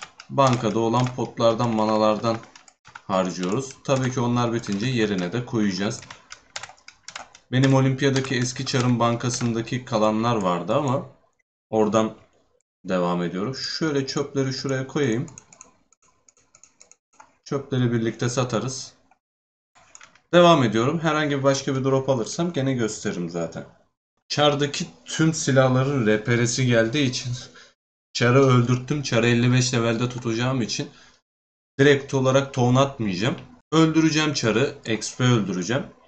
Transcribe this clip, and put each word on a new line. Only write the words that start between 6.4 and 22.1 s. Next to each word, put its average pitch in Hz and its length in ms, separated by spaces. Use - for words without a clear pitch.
Benim 135 220
Olimpiya'daki 131 600
eski 123 300
çarın 123 340
bankasındaki 117 840
kalanlar 110 500
vardı 92 400
ama 147 300
oradan 110 460
devam 87 380
ediyorum. 92 320
Şöyle 139 520
çöpleri 139 460
şuraya 135 340
koyayım. 135 380
Çöpleri 127 460
birlikte 117 380
satarız. 123 640
Devam 170 300
ediyorum. 120 360
Herhangi 151 440
başka 135 320
bir 131 80
drop 135 260
alırsam 139 440